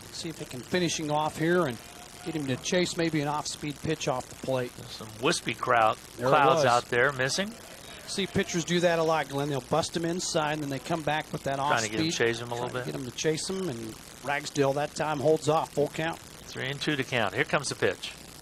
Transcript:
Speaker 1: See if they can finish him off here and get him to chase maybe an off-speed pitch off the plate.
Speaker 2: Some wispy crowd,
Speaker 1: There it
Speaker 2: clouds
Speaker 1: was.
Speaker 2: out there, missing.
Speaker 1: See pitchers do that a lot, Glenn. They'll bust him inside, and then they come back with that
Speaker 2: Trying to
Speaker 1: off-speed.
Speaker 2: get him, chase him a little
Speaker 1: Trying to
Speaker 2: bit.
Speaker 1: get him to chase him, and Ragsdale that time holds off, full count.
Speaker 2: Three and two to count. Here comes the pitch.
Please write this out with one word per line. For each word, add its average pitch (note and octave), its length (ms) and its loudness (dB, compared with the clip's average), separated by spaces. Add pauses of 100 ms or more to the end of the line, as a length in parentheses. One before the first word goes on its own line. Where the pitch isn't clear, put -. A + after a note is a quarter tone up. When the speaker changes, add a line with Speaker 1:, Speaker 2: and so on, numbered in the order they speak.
(120)
Speaker 1:
See - 160 -8
if D#3 120 -10
they D#3+ 40 -6
can B2+ 160 -10
finish F3 380 0
him D3+ 140 -2
off D3+ 260 0
here E3+ 280 4
and A#2 120 -4 (460)
get E3 100 -6
him D3+ 140 -2
to B2+ 80 0
chase F3+ 400 0
maybe E3 240 2
an C#3+ 80 0
off-speed D3 540 -6
pitch D#3 260 -2
off B2+ 200 -2
the - 60 -16 (120)
plate. B2+ 260 0 (180)
Speaker 2:
Some - 160 -12 (160)
wispy C#3 320 2
crowd, A#2 420 4 (200)
Speaker 1:
There B2 100 -2
it C3+ 40 4
Speaker 2:
clouds C#3+ 340 6
Speaker 1:
was. - 0 -
Speaker 2:
out B2 220 6
there, B2+ 260 4
missing. C3+ 400 -2 (560)
Speaker 1:
See G3 180 -2
pitchers F3+ 380 0
do F3 160 2
that E3+ 180 4
a E3 40 4
lot, D#3+ 260 2
Glenn. C#3 200 -2
They'll C#3 120 0
bust D#3 360 0
him E3+ 80 0
inside, E3 500 0
and D#3 80 -4
then C#3 80 -4
they C3+ 100 -4
come E3+ 220 -2
back D3+ 300 -2
with - 120 -6
that C#3 120 0
Speaker 2:
Trying C#3 120 0
to C#3 60 6
Speaker 1:
off-speed. A2+ 180 2
Speaker 2:
get A2 80 0
him, E3 100 2
chase A#2 300 2
him A#2+ 100 -8
a A#2+ 40 -4
little B2 140 -4
Speaker 1:
Trying B2 160 -6
to - 60 -6
Speaker 2:
bit. - 20 -8
Speaker 1:
get D3 80 -6
him B2+ 100 -8
to - 60 -12
chase D#3 320 0
him, F#3+ 200 -2
and A#2 260 -6 (300)
Ragsdale C#3 500 2
that C#3+ 200 -2
time D3+ 240 0
holds D3+ 300 4
off, D#3 240 2
full D3 160 2
count. D#3+ 300 -4
Speaker 2:
Three - 480 -10
and C#3+ 140 -4
two D3+ 160 0
to C3+ 80 0
count. A2 300 0
Here C3+ 100 2
comes D3 240 0
the B2+ 60 -2
pitch. - 380 0 (300)